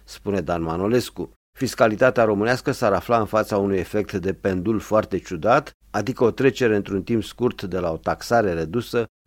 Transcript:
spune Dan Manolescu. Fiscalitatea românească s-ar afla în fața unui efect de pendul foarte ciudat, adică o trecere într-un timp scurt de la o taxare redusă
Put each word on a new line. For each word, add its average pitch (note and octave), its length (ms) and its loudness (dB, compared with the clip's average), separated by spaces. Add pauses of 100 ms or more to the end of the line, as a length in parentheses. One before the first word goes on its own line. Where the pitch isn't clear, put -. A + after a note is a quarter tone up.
spune - 380 -4
Dan E2+ 200 -2
Manolescu. F2+ 680 -2 (260)
Fiscalitatea A#2+ 680 2
românească A2 480 0
s-ar A2+ 220 0
afla A#2 260 2
în G#2+ 60 0
fața G#2+ 320 0
unui G2 200 2
efect F#2+ 360 -2
de F#2+ 200 -2
pendul F#2+ 460 -2
foarte G2 380 0
ciudat, G#2 540 0 (200)
adică A2+ 320 -2
o A2 80 4
trecere B2+ 440 2
într-un G2 280 -2
timp A2 200 0
scurt - 400 -4
de F#2 160 -4
la F2 120 -2
o D#2+ 60 -6
taxare G2 560 0
redusă G#2+ 520 -4 (220)